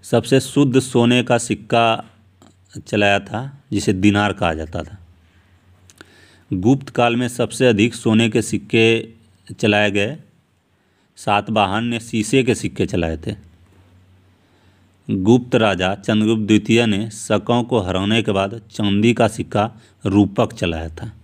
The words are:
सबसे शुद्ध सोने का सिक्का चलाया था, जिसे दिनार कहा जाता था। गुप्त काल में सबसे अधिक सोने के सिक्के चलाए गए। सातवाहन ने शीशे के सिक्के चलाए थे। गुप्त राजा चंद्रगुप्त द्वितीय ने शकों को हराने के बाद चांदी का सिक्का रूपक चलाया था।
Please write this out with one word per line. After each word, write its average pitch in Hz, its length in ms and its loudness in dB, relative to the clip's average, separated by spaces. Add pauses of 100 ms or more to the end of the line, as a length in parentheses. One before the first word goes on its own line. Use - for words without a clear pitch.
सबसे 131 360 2
शुद्ध 135 400 2
सोने 123 440 2
का 123 140 0
सिक्का 117 640 0 (840)
चलाया 101 320 2
था, 110 520 -10
जिसे 101 220 -2
दिनार 101 400 2
कहा 85 200 -2
जाता 80 300 -8
था। - 240 -18 (1500)
गुप्त 123 360 0
काल 120 260 0
में 123 120 -2
सबसे 120 400 0
अधिक 113 280 4
सोने 113 340 2
के 110 120 0
सिक्के 113 680 0 (500)
चलाए 104 320 2
गए। 104 260 -2 (1000)
सातवाहन 104 680 0
ने 117 140 -4
शीशे 117 440 0
के 113 120 2
सिक्के - 300 -4
चलाए 82 320 -4
थे। - 180 -10 (1800)
गुप्त 113 440 2
राजा 98 400 0
चंद्रगुप्त 107 460 0
द्वितीय 110 440 2
ने 107 240 -2
शकों 113 540 -2
को 120 160 -2
हराने 98 420 -2
के 107 100 -4
बाद 101 300 -2 (100)
चांदी 104 420 0
का 113 140 2
सिक्का 107 500 -4 (280)
रूपक 98 480 2
चलाया 82 360 -6
था। 110 240 -14 (100)